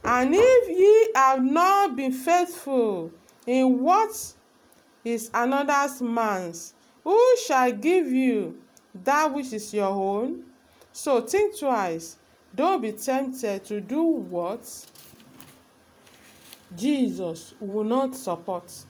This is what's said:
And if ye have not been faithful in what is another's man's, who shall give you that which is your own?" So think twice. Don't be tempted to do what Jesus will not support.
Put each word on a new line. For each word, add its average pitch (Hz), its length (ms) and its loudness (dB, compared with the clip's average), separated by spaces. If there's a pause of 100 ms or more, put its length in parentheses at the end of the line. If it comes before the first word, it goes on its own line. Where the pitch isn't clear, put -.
And 247 300 2
if 466 360 6
ye 427 460 6
have 262 280 4
not 339 520 2
been 262 180 -4
faithful 262 960 -2 (340)
in 254 360 2
what 415 540 0 (680)
is 233 300 -6
another's 277 680 0
man's, 214 720 -4 (300)
who 392 160 2 (260)
shall 254 280 2
give 302 340 0
you 240 540 0 (420)
that 294 300 2
which 262 180 -6
is 208 220 -10
your 202 160 0
own?" 202 560 -4 (480)
So 254 280 0
think 403 360 -2
twice. 190 600 -4 (380)
Don't 311 260 0
be 214 120 -6
tempted 254 720 -6
to 208 160 -8
do 277 200 -4
what 196 600 -4 (2250)
Jesus 190 840 -4
will 214 240 -6
not 262 320 -2
support. 175 560 -8 (180)